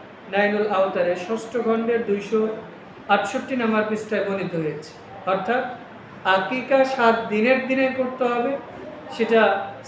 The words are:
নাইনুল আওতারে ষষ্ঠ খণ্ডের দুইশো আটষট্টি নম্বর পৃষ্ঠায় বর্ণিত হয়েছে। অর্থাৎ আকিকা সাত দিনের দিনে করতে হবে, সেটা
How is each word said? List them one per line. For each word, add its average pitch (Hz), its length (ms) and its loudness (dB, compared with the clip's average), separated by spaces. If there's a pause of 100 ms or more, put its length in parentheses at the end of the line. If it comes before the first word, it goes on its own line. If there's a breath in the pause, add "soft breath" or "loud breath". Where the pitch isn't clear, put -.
(320)
নাইনুল 208 360 2
আওতারে 190 480 2
ষষ্ঠ 220 420 -6
খণ্ডের 226 480 0
দুইশো 202 420 0 (600)
আটষট্টি 254 480 0
নম্বর 220 340 2
পৃষ্ঠায় 208 360 -2
বর্ণিত 190 300 -4
হয়েছে। 156 340 -4 (360)
অর্থাৎ 196 380 0 (600)
আকিকা 247 640 2
সাত 233 300 4 (140)
দিনের 226 380 2
দিনে 262 300 2
করতে 247 260 -2
হবে, 247 340 0 (600)
সেটা 220 540 4 (160)